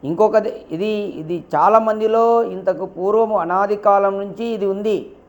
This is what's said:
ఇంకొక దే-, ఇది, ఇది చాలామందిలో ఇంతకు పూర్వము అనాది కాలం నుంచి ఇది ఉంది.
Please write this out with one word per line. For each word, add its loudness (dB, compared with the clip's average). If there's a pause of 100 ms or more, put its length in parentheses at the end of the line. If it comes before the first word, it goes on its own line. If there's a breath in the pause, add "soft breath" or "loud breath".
ఇంకొక 2
దే-, -2 (120)
ఇది, -2
ఇది -6 (100)
చాలామందిలో 2
ఇంతకు -4
పూర్వము 0
అనాది 0
కాలం 2
నుంచి -8
ఇది -4
ఉంది. -2 (140)